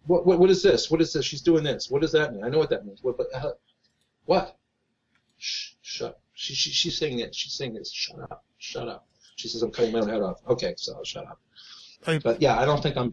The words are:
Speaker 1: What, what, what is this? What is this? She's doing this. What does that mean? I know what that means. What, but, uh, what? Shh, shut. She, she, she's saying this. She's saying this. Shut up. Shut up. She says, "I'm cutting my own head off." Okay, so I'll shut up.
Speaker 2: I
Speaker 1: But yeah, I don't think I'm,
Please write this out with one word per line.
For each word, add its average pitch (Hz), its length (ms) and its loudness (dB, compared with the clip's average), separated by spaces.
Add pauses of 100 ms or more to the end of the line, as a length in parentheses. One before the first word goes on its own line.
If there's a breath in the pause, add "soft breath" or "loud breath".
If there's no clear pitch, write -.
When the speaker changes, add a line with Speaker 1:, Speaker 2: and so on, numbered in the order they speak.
Speaker 1:
What, 170 200 4
what, 180 120 6
what 185 100 10
is 190 140 6
this? - 280 4
What 160 120 4
is 160 100 0
this? 139 140 -2
She's 143 160 -6
doing 165 200 6
this. 135 280 -4
What 139 100 2
does 156 120 0
that 147 200 2
mean? 101 100 -10
I 113 60 -4
know 139 80 0
what 147 140 2
that 101 160 -2
means. 98 160 -18
What, 123 160 -4
but, 127 160 -2
uh, 127 160 -6 (720)
what? - 320 0 (800)
Shh, - 360 -10 (100)
shut. - 360 -10 (140)
She, - 220 -10
she, - 160 -2
she's - 260 -2
saying 139 220 -2
this. - 180 -6
She's - 160 -8
saying 123 220 -8
this. - 180 -12
Shut - 260 -8
up. - 240 -16 (140)
Shut - 320 -10
up. - 180 -14 (300 soft breath)
She - 120 -10
says, 117 140 -4
"I'm 110 80 -2
cutting 113 220 2
my 113 80 2
own 107 80 0
head 107 140 0
off." 92 260 -4
Okay, 107 300 0
so - 180 -10
I'll - 80 -12
shut - 220 -10
up. - 120 -20 (680 loud breath)
Speaker 2:
I 160 120 2
Speaker 1:
But 117 220 0
yeah, 135 180 4
I 123 60 4
don't 147 180 2
think 151 140 -2
I'm, 123 160 -2